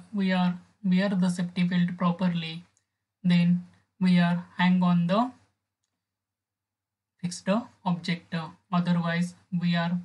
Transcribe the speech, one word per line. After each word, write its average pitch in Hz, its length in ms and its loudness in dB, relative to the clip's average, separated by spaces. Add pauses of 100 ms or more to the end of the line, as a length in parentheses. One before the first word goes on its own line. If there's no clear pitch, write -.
(120)
we 190 200 0
are 180 260 0 (260)
wear 190 240 2
the 185 200 0
safety 175 360 -4
belt 175 320 0
properly, 170 680 -2 (580)
then 175 440 2 (340)
we 180 180 4
are 175 280 0 (100)
hang 180 260 2
on 175 240 2
the 226 240 0 (1900)
fixed - 280 -10 (360)
object. 175 500 -6 (380)
Otherwise, 175 640 0 (260)
we 175 160 0
are 175 280 -2